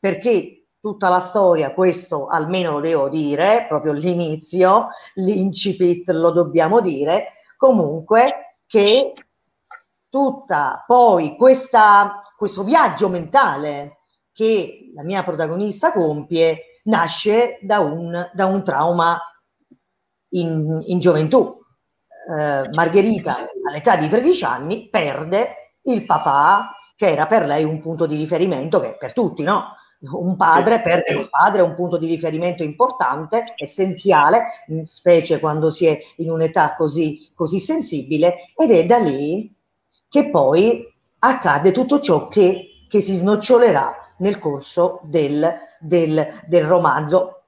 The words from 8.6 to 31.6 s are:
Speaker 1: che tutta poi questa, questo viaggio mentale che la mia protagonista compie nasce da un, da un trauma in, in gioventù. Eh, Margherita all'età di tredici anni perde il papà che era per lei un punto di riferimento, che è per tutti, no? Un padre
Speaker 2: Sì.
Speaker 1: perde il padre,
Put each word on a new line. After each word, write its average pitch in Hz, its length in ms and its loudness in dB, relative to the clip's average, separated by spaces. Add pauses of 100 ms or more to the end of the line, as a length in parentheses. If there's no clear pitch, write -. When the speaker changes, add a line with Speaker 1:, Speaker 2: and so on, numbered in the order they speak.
Speaker 1:
che 214 460 2 (960)
tutta 247 760 -4
poi 208 520 4
questa, 214 840 4 (160)
questo 196 280 -6
viaggio 202 440 0
mentale 151 920 -2 (320)
che 214 600 -2
la 147 100 -18
mia 185 180 -4
protagonista 180 720 -4
compie 160 920 -2
nasce 208 800 0
da 202 160 0
un, 170 540 -4
da 190 140 -2
un 190 180 -2
trauma 170 520 0 (1120)
in, 160 560 -4
in 180 120 -2
gioventù. 160 580 2 (720)
Eh, 147 440 -4
Margherita 165 760 0 (220)
all'età 151 280 2
di 151 120 0
tredici 254 360 2
anni 147 460 -6
perde 160 680 -4 (280)
il 247 200 -2
papà 160 680 2 (220)
che 202 140 0
era 151 160 0
per 214 180 2
lei 147 200 -2
un 156 160 -4
punto 160 260 -4
di 151 100 -4
riferimento, 160 640 -2
che - 140 -8
è - 20 -20
per 127 160 -12
tutti, 196 300 -4
no? 185 340 -2 (240)
Un 175 360 -6
padre 175 400 4
Speaker 2:
Sì. 226 60 -2
Speaker 1:
perde 170 300 0
il 143 160 -4
padre, 190 320 2